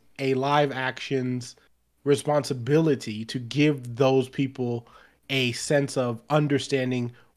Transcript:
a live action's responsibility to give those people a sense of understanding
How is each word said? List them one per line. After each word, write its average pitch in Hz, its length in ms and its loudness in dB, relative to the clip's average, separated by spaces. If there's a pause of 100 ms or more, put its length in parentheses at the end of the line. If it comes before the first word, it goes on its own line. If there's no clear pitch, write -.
(200)
a 135 160 0
live 143 360 2
action's 127 840 -4 (720)
responsibility 139 960 0
to 131 120 -8
give 127 580 0
those 131 340 4
people 123 580 -4 (420)
a 127 220 0
sense 143 460 0
of 120 220 -2 (120)
understanding 127 800 0 (260)